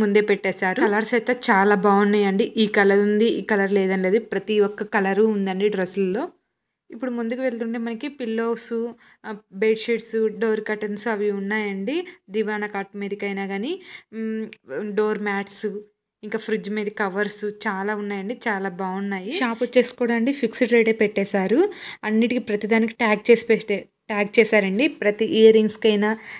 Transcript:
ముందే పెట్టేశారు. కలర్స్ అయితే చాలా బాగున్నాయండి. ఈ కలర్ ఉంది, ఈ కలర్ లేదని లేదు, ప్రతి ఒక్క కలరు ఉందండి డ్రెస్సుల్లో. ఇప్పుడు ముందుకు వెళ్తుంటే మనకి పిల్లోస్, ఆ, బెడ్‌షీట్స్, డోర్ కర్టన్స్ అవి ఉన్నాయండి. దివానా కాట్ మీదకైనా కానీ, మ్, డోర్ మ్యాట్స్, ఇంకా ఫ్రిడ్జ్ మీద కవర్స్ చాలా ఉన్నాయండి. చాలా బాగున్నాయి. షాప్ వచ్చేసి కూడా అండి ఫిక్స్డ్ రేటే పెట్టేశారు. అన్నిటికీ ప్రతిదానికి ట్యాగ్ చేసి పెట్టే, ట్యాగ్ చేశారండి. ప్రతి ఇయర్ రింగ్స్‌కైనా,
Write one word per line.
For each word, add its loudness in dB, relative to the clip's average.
ముందే 4
పెట్టేశారు. -2
కలర్స్ 0
అయితే -2
చాలా 6
బాగున్నాయండి. 4
ఈ 2
కలర్ 6
ఉంది, 4
ఈ -6
కలర్ 0
లేదని 0
లేదు, 2
ప్రతి -2
ఒక్క -10
కలరు 2
ఉందండి 0
డ్రెస్సుల్లో. -2
ఇప్పుడు -6
ముందుకు -4
వెళ్తుంటే -4
మనకి -8
పిల్లోస్, -4
ఆ, -10
బెడ్‌షీట్స్, 0
డోర్ 0
కర్టన్స్ -6
అవి 0
ఉన్నాయండి. -4
దివానా -2
కాట్ -8
మీదకైనా -6
కానీ, -4
మ్, -6
డోర్ 0
మ్యాట్స్, -4
ఇంకా -6
ఫ్రిడ్జ్ -4
మీద -4
కవర్స్ -4
చాలా -2
ఉన్నాయండి. -6
చాలా -4
బాగున్నాయి. -6
షాప్ -2
వచ్చేసి 2
కూడా 0
అండి 2
ఫిక్స్డ్ 0
రేటే 4
పెట్టేశారు. 0
అన్నిటికీ 2
ప్రతిదానికి 0
ట్యాగ్ 2
చేసి 6
పెట్టే, -2
ట్యాగ్ -2
చేశారండి. 4
ప్రతి 0
ఇయర్ 8
రింగ్స్‌కైనా, 2